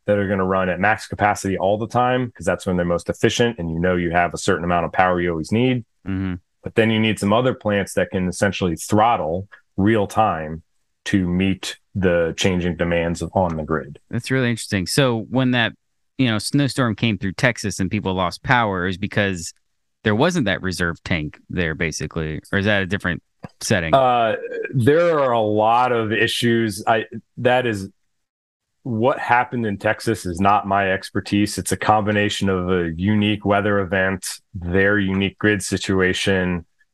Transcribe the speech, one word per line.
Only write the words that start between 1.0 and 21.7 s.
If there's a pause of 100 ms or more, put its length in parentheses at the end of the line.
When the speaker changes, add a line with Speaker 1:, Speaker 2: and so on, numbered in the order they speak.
Speaker 1:
capacity
all
the
time,
'cause
that's
when
they're
most
efficient,
and
you
know
you
have
a
certain
amount
of
power
you
always
need. (220)
Speaker 2:
Mm-hmm. (260)
Speaker 1:
But
then
you
need
some
other
plants
that
can
essentially
throttle (300)
real
time (440)
to
meet (180)
the
changing
demands
of,
on
the
grid. (100)
Speaker 2:
That's
really
interesting.
So (100)
when
that, (440)
you
know,
snowstorm
came
through
Texas
and
people
lost
power,
it
was
because (500)
there
wasn't
that
reserve
tank (100)
there,